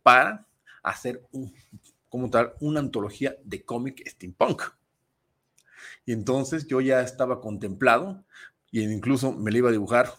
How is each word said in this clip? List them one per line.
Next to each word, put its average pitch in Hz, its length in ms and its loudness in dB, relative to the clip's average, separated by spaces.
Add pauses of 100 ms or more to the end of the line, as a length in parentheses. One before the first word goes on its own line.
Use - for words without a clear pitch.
para 143 440 6 (360)
hacer 120 380 -6 (120)
un, 131 200 -10 (560)
como 123 220 -6
tal, 117 300 2
una 151 200 -2
antología 131 640 -4
de 98 220 -12
cómic 123 420 -8
steampunk. - 540 -2 (1400)
Y 123 80 -6
entonces 131 540 -2
yo 131 140 0
ya 131 220 4
estaba 123 380 -4
contemplado, 113 840 0 (460)
y 110 120 -2
incluso 120 500 0
me 107 180 -4
le 113 80 2
iba 123 100 4
a 117 40 4
dibujar 113 460 2